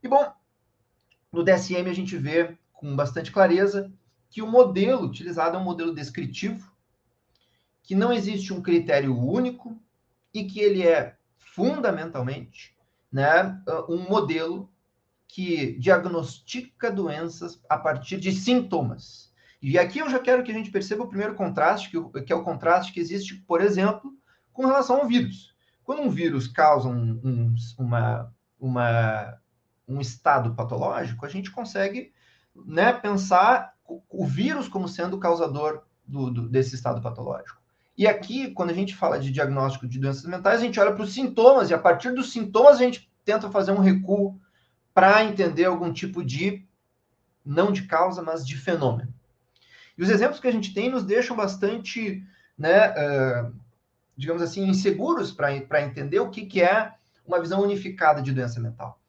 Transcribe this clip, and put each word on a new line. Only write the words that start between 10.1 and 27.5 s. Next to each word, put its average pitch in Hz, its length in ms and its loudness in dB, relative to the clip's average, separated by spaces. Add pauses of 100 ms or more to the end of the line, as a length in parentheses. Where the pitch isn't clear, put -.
e 214 120 -6
que 190 140 -12
ele 202 240 2
é 165 320 4 (220)
fundamentalmente, 165 1400 -4 (340)
né, 165 560 2
ah, 160 220 -4
um 180 220 -4
modelo 180 600 0 (560)
que 160 540 -4
diagnostica 180 1120 0
doenças 170 800 -8
a 151 80 2
partir 156 420 -4
de 185 140 -2
sintomas. 180 1000 -2 (300)
E 139 180 2
aqui 185 200 0
eu 311 100 -4
já 254 100 0
quero 247 240 2
que 233 80 -8
a - 20 -6
gente 220 160 -8
perceba 208 340 -4
o 247 40 -8
primeiro 208 280 -6
contraste, 185 540 0
que 170 80 -6
o, 165 120 -8
que 139 240 -6
é - 20 0
o 165 80 -4
contraste 170 480 0
que - 80 -10
existe, 190 360 -6 (120)
por 170 140 2
exemplo, 202 520 0 (380)
com 262 140 -4
relação 262 340 4
ao 285 80 0
vírus. 233 480 -2 (300)
Quando 294 160 -6
um 269 80 0
vírus 151 400 -2
causa 147 400 4
um, 117 340 -2
um, 120 320 0 (220)